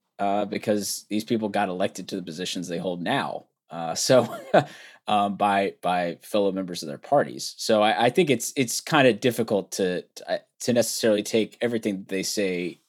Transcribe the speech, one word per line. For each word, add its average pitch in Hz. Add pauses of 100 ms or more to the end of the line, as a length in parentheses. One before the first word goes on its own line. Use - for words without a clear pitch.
(200)
uh, 101
because 104
these 107
people 110
got 101
elected 92
to -
the 92
positions 87
they 85
hold 87
now. 104 (220)
Uh, 82
so, 123 (200)
<laughs> -
um, 101
by, 98
by 90
fellow 101
members 90
of 78
their 71
parties. 73
So 107
I, 107
I 123
think 165
it's, 117
it's 127
kinda 143
difficult 110
to, 90
to, -
uh, 90 (220)
to 127
necessarily 113
take 107
everything 113
that 95
they 95
say 90 (100)